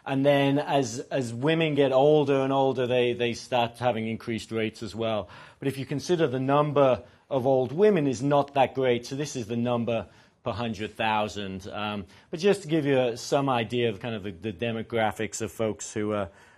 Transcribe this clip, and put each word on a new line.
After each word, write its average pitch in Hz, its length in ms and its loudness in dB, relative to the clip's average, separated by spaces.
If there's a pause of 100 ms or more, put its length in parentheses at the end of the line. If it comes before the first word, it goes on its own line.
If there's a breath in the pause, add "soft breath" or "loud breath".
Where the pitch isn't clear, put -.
and 135 180 -2
then 139 360 4
as, 139 400 -2 (100)
as 127 240 -4
women 156 400 0
get 139 180 4
older 139 500 4
and 135 120 0
older, 135 320 2
they, 123 280 2
they 117 200 -2
start 117 460 -2
having 113 280 0
increased 113 440 -6
rates 110 320 -4
as 98 100 -10
well. 104 340 -4 (300 loud breath)
But 139 100 -4
if 135 120 -4
you 123 80 -6
consider 160 400 0
the 131 120 -2
number 139 600 4 (300 soft breath)
of 131 160 0
old 131 240 2
women 185 340 4
is 120 160 -2
not 143 320 0
that 123 220 2
great, 123 320 0
so 139 80 -8
this 143 200 -6
is 117 120 -8
the 120 100 -4
number 117 480 -2 (380 soft breath)
per 120 80 -4
hundred 107 440 -6
thousand. 104 760 -2
Um, 104 340 -6 (240 soft breath)
but 175 100 -8
just 196 220 4
to 151 60 -14
give 151 180 0
you, 139 140 4
uh, 123 160 0
some 139 340 0
idea 120 400 0
of 101 100 -6
kind 120 140 -8
of 107 80 -8
the, 101 100 -8
the 95 220 -8
demographics 113 880 -2
of 107 100 -6
folks 107 400 -4
who 107 200 -2
are, 101 180 -2 (280 soft breath)